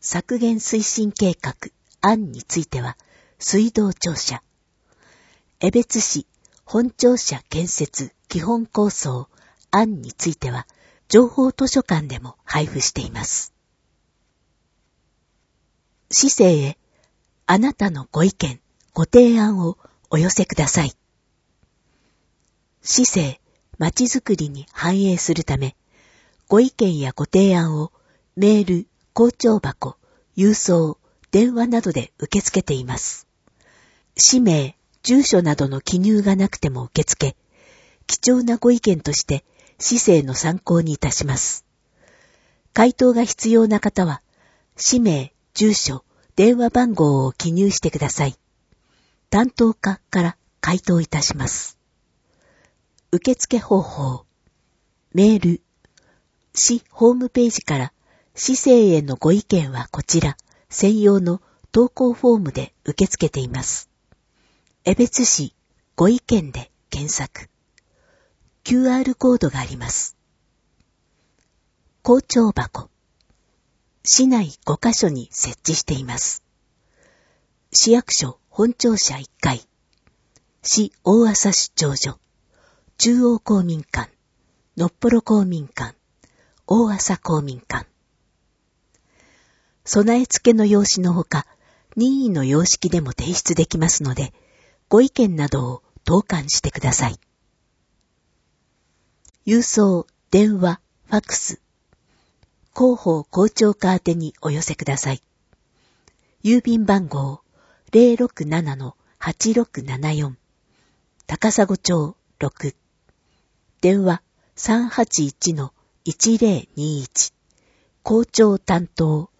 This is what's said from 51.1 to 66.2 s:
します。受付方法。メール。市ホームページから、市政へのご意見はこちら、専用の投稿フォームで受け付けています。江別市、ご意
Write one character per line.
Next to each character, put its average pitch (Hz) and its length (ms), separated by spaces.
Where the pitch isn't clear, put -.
し - 140
ま 131 120
す。 - 280
受 247 240
付 - 240
方 196 240
法。 131 440
メ 208 220
ー 196 60
ル。 170 200
市 - 340
ホ 233 220
ー 247 40
ム 247 160
ペ 240 160
ー 226 40
ジ - 120
か 143 160
ら、 131 140
市 254 120
政 240 420
へ 151 80
の 139 140
ご 160 160
意 202 100
見 151 300
は 123 180
こ - 140
ち 170 160
ら、 139 160
専 208 300
用 202 180
の 175 240
投 247 160
稿 247 240
フ 240 220
ォ - 20
ー - 20
ム 156 140
で - 200
受 190 220
け - 40
付 - 160
け - 60
て 139 80
い 127 80
ま 127 160
す。 - 260
江 180 100
別 240 300
市、 - 320
ご 175 120
意 240 120